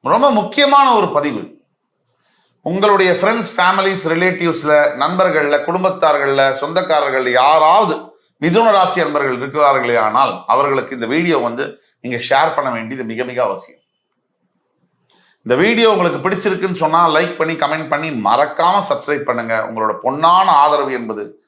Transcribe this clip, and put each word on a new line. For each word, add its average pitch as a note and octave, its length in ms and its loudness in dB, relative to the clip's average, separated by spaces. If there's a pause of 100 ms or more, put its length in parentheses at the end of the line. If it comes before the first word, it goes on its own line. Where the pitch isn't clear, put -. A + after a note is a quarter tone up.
ரொம்ப A3 240 2 (120)
முக்கியமான C#4 460 2 (120)
ஒரு F#3 180 0
பதிவு. C#3+ 260 -2 (1200)
உங்களுடைய F#3+ 520 2
ஃப்ரெண்ட்ஸ், A3 380 -2
ஃபேமிலிஸ், F#3+ 560 0
ரிலேட்டிவ்ஸ்ல, E3+ 600 -2 (300)
நண்பர்கள்ல, D#3 540 0 (100)
குடும்பத்தார்கள்ல, D3+ 760 0 (180)
சொந்தக்காரர்கள் C#3+ 720 -2
யாராவது D#3 640 4 (460)
மிதுன G#3 340 2
ராசி F3+ 280 2
அன்பர்கள் C#3 360 -2
இருக்கிறார்களே C3+ 560 0 (100)
ஆனால் A#2+ 260 2 (200)
அவர்களுக்கு C3+ 460 0
இந்த A#2 80 -6
வீடியோ D#3+ 300 0 (120)
வந்து B2 180 -6 (380)
நீங்க A#2+ 140 -6 (100)
ஷேர் C#3+ 280 2
பண்ண D3 140 -2
வேண்டியது A#2 340 -8
மிக A2+ 200 -6
மிக B2 200 -6
அவசியம். - 380 -8 (1600)
இந்த A#2 160 2
வீடியோ A3+ 300 2
உங்களுக்கு F3+ 320 0
பிடிச்சிருக்குன்னு F#3 580 -4
சொன்னா D#3+ 180 2 (160)
லைக் F3 220 -2
பண்ணி, D#3+ 240 -2
கமெண்ட் D3+ 300 -4
பண்ணி, D3+ 160 -4 (180)
மறக்காம D3+ 600 2
சப்ஸ்கிரைப் C#3+ 400 -4
பண்ணுங்க. A#2 260 -4 (140)
உங்களோட A2 340 -2
பொன்னான E3 440 2 (160)
ஆதரவு C#3+ 300 2
என்பது A2 320 -8 (240)